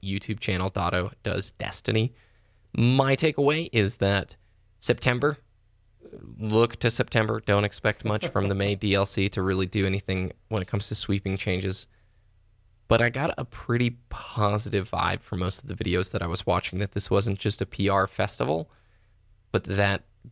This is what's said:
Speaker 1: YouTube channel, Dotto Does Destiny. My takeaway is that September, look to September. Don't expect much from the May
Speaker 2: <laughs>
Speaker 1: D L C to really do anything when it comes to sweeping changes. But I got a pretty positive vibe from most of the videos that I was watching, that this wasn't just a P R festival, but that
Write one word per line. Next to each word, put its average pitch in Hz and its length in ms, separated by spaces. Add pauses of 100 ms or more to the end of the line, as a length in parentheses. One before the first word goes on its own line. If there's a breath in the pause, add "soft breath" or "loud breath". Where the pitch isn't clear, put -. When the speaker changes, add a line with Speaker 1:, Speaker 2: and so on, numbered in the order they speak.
Speaker 1:
YouTube 98 380
channel, 95 320
Dotto 90 400 (120)
Does 95 280
Destiny. - 600 (600)
My 131 420
takeaway 151 580
is 101 220
that 98 400 (440)
September, 123 580 (1000)
look 110 400
to 120 140
September. 110 540
Don't 101 200
expect - 400
much 110 220
from 98 200
the 98 80
May 101 200
Speaker 2:
<laughs> - 0
Speaker 1:
D 98 180
L 98 120
C 98 240
to 98 120
really 95 240
do 95 200
anything 95 460 (160)
when 107 140
it 90 60
comes - 200
to 107 80
sweeping 98 420
changes. 95 500 (1000)
But 113 140
I 120 80
got 135 280
a 127 80
pretty 120 520 (120)
positive 104 800
vibe 87 300
from - 200
most 90 240
of - 40
the 90 160
videos 90 280
that 92 100
I 90 60
was 85 180
watching, 90 340
that 101 120
this - 180
wasn't 101 300
just - 220
a 98 40
P 98 240
R 98 180
festival, 135 640 (800)
but - 140
that 98 380 (280)